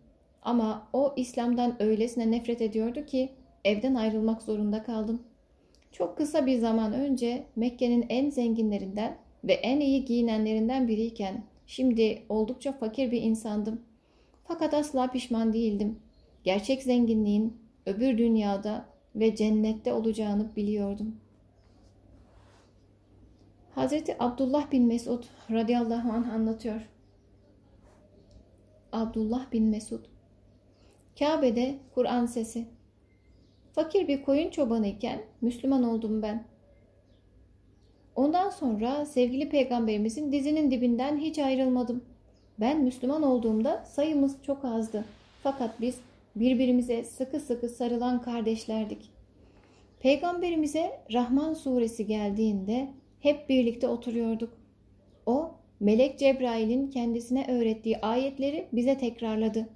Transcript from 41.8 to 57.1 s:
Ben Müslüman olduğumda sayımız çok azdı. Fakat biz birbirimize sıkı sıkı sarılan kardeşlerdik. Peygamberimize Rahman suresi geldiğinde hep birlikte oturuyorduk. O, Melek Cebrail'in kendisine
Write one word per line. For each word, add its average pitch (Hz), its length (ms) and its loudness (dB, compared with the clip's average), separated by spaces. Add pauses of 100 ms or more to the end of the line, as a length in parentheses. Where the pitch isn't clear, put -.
Ben 285 220 2
Müslüman 254 400 0
olduğumda 233 640 0
sayımız 285 580 0
çok 277 220 -4
azdı. 220 400 -4 (380)
Fakat 254 380 -4
biz 247 180 -2 (380)
birbirimize 247 680 2
sıkı 269 360 -6
sıkı 240 280 -4
sarılan 240 540 -2
kardeşlerdik. 220 880 -4 (880)
Peygamberimize 330 1000 0 (120)
Rahman 254 420 2
suresi 240 520 -2
geldiğinde 214 840 -2 (320)
hep 294 280 0
birlikte 240 400 2
oturuyorduk. 233 680 -4 (680)
O, 294 280 0 (260)
Melek 220 380 4
Cebrail'in 254 720 2
kendisine 240 580 -2